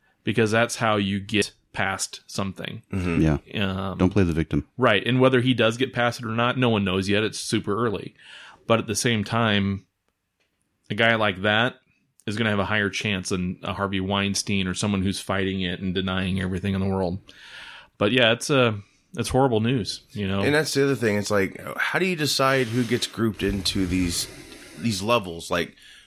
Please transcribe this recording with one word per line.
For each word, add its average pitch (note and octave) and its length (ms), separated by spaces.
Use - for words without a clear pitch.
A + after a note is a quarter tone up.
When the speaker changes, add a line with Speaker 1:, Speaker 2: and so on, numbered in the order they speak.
Speaker 1:
because A2+ 300
that's A2+ 240
how A2 200
you G2+ 220
get G2 320
past F#2+ 560
something. - 540
Speaker 2:
Mm-hmm. F2 300
Speaker 3:
Yeah. F#2+ 680
Speaker 1:
Um, F2+ 80
Speaker 3:
Don't F#2 120
play G2+ 120
the E2+ 100
victim. D#2 360
Speaker 1:
Right. A2+ 260
And B2+ 140
whether B2+ 220
he B2+ 120
does A2+ 260
get C3 140
past A#2+ 280
it A#2+ 60
or - 100
not, B2 220
no B2+ 100
one G#2+ 160
knows F#2 240
yet. G2+ 160
It's G2 160
super G#2 360
early. A2+ 380
But A2+ 100
at G2 80
the G#2+ 80
same A2 300
time, G2+ 600
a A2+ 40
guy A2+ 220
like G#2 260
that G#2+ 340
is G#2 100
gonna A2 140
have G#2 80
a F#2+ 60
higher G#2 260
chance G2 400
than F2+ 320
a G2+ 100
Harvey G2 280
Weinstein G2 680
or F#2 80
someone G2+ 280
who's F#2+ 180
fighting F#2+ 420
it F2+ 180
and F#2 140
denying F#2 460
everything F#2+ 340
in F#2+ 60
the F#2+ 60
world. F#2+ 320
But G#2 140
yeah, A#2+ 200
it's, - 180
uh, B2 240
it's A#2 140
horrible B2+ 300
news, A2+ 420
you G#2 160
know? G2 120
Speaker 2:
And B2+ 140
that's D3+ 200
the C#3 100
other C#3 100
thing. A2 220
It's G2+ 140
like, G2 300
how - 220
do F#3 80
you F#3 100
decide C3+ 520
who A#2+ 160
gets A#2 220
grouped A2 360
into G2 440
these, F2+ 420
these G2 240
levels? G2 480
Like, F2 240